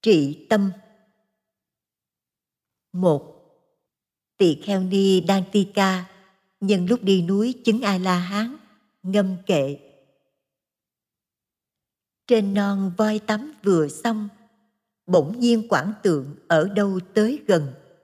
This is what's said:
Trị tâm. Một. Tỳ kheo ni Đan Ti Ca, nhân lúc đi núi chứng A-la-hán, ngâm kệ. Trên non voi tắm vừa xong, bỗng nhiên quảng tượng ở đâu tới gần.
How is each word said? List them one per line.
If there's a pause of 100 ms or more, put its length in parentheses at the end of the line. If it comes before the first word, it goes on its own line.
Trị
tâm. (2250)
Một. (1000)
Tỳ
kheo
ni
Đan (100)
Ti
Ca, (560)
nhân
lúc
đi
núi (100)
chứng
A-la-hán, (460)
ngâm (100)
kệ. (2500)
Trên
non
voi
tắm (100)
vừa
xong, (760)
bỗng
nhiên
quảng (100)
tượng (120)
ở
đâu (140)
tới
gần. (320)